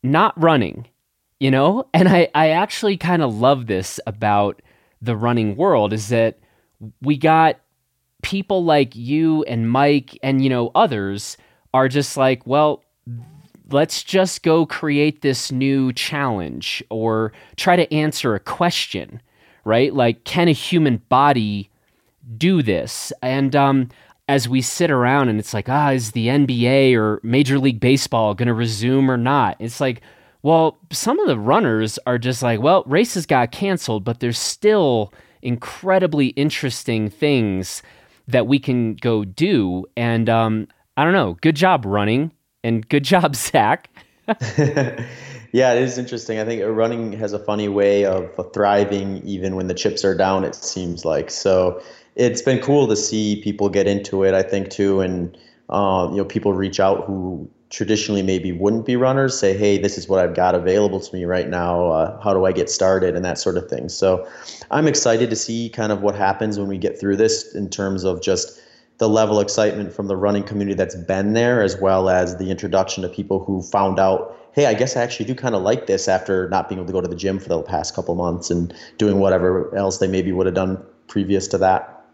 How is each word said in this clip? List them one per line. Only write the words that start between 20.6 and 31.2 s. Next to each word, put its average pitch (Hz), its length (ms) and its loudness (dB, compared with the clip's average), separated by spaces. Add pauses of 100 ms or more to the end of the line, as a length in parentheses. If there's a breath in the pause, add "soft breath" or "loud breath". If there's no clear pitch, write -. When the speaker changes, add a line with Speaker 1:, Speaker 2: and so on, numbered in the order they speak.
Speaker 1:
body 120 640 2 (680)
do 170 260 2
this? 101 500 -2 (100)
And, 135 320 0
um, 139 360 4 (380 soft breath)
as 135 200 2
we 131 120 2
sit 160 320 -2
around 127 360 4
and 107 120 0
it's - 140 -10
like, 104 140 -4
"Ah, 143 220 2
is 117 220 -2
the 113 160 -2
N 139 180 2
B 120 220 0
A 135 260 6
or 107 280 0
Major 131 360 2
League 127 220 0
Baseball 120 540 2
gonna 120 200 0
resume 120 560 0
or 127 60 0
not?" 123 420 2
It's 117 220 -10
like, 127 220 -2 (400 soft breath)
well, 160 360 2 (140)
some 269 260 -2
of 415 80 0